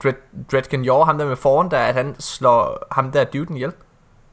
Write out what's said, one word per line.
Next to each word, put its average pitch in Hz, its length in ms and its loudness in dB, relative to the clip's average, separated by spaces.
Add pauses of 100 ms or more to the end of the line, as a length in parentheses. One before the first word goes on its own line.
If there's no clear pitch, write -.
Dred-, - 480 -6
Dredgen 131 320 -2
Yor, 127 200 4
ham 156 140 2
der 151 80 -2
med 131 100 -4
foran 156 340 2
der, 151 80 0
at 123 160 0
han 127 240 -4
slår 120 720 0
ham 131 200 -2
der 139 120 2
duden 147 320 -6
ihjel? 135 160 -8 (600)